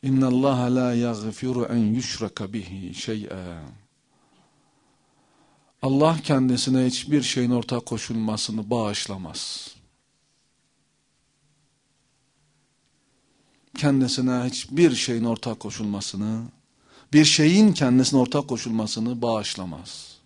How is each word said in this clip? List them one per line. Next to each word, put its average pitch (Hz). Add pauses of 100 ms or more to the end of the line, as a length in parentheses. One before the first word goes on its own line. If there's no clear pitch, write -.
"İnna 131
Allah 127
la 123
yaghfiru 120
en 110
yushraka 110
bihi 95
şey'a." 92 (2250)
Allah 143
kendisine 131
hiçbir 143
şeyin 123
ortak 120
koşulmasını 110
bağışlamaz. 104 (4000)
Kendisine 127
hiçbir 135
şeyin 117
ortak 113
koşulmasını, 104 (680)
bir 151
şeyin 175
kendisine 131
ortak 139
koşulmasını 113
bağışlamaz. 101